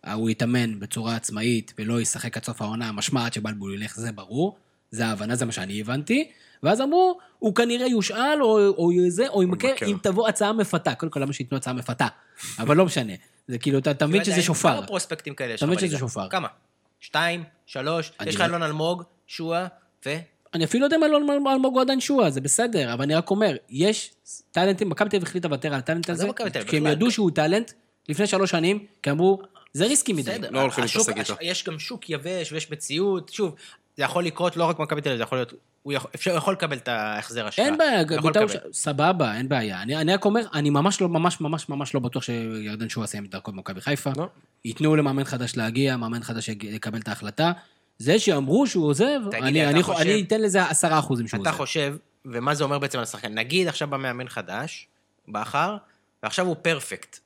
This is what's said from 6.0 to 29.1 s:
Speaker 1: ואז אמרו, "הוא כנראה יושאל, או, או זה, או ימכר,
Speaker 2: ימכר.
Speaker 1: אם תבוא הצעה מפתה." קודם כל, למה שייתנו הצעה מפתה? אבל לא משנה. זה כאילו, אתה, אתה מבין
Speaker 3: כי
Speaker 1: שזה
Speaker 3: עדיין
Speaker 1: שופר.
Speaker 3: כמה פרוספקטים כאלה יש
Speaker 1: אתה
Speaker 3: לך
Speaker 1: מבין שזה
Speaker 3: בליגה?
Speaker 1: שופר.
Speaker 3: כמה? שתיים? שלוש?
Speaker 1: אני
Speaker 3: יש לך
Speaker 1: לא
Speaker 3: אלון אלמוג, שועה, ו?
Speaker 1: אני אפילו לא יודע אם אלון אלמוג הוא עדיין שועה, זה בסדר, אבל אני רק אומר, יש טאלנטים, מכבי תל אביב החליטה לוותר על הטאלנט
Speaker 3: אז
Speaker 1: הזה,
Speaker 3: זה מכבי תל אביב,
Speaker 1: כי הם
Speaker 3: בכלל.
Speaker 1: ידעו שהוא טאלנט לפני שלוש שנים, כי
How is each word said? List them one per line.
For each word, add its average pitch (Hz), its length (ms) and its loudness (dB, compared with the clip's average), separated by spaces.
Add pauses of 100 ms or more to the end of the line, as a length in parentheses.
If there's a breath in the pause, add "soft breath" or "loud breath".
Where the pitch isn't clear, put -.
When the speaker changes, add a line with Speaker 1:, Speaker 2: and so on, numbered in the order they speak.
Speaker 1:
ואז 202 180 2
אמרו, 349 360 4 (220 loud breath)
"הוא 214 160 0
כנראה 240 320 2
יושאל, 247 560 2
או, 214 240 6
או 175 240 4 (160)
זה, 180 200 2
או 202 160 2
ימכר, 180 240 0
Speaker 2:
ימכר. 262 180 0
Speaker 1:
אם 202 180 0
תבוא 214 240 2
הצעה 208 260 2
מפתה." 180 420 0
קודם 160 160 -6
כל, - 80 -4
למה 139 140 -2
שייתנו 135 240 -6
הצעה 127 160 -4
מפתה? 123 340 -2 (520 loud breath)
אבל 147 180 4
לא 185 80 8
משנה. 120 280 -2 (340 soft breath)
זה 123 100 -6
כאילו, 135 200 2
אתה, 135 140 2
אתה 143 160 0
מבין 180 120 4
Speaker 3:
כי 190 60 0
Speaker 1:
שזה 196 80 2
Speaker 3:
עדיין 170 120 4
Speaker 1:
שופר. 156 320 2
Speaker 3:
כמה 196 100 -8
פרוספקטים 165 480 -6
כאלה 123 180 -6
יש 110 60 -8
Speaker 1:
אתה 143 60 0
Speaker 3:
לך 151 60 2
Speaker 1:
מבין 180 80 2
שזה 185 80 0
Speaker 3:
בליגה? 147 200 -4
Speaker 1:
שופר. 98 220 -6
Speaker 3:
כמה? 170 180 -2 (520)
שתיים? 170 440 -2 (220)
שלוש? 151 540 -4
Speaker 1:
אני - 100 -6
Speaker 3:
יש 156 60 -2
לך 190 60 2
Speaker 1:
לא 175 40 4
Speaker 3:
אלון 170 180 0
אלמוג, 160 400 -2 (240)
שועה, 170 400 -4 (380)
ו? 131 40 -6 (440)
Speaker 1:
אני 165 100 2
אפילו 226 180 2
לא 277 40 4
יודע 302 120 4
אם 320 60 6
אלון 294 440 4
אלמוג 269 260 4
הוא 262 80 4
עדיין 262 180 2
שועה, 247 300 4
זה 135 120 -2
בסדר, 151 520 0
אבל 123 100 -2
אני 143 120 2
רק 131 160 2
אומר, 196 240 2 (140)
יש 180 440 0 (380)
טאלנטים, 190 380 2
מכבי 208 200 2
תל 208 80 0
אביב 175 100 0
החליטה 175 200 -4
לוותר 143 260 -2
על 135 60 -2
הטאלנט 170 300 -2
Speaker 3:
אז 170 60 -2
Speaker 1:
הזה, 165 80 -2
Speaker 3:
זה 202 60 0
מכבי 214 200 -4
תל 135 100 -4
אביב, 104 120 -8
Speaker 1:
כי 160 60 2
הם 151 60 2
Speaker 3:
בכלל. 147 100 4
Speaker 1:
ידעו 208 180 2
שהוא 202 200 2
טאלנט 165 400 2 (380)
לפני 165 180 0
שלוש 190 240 2
שנים, 190 340 2 (180)
כי 143 80 0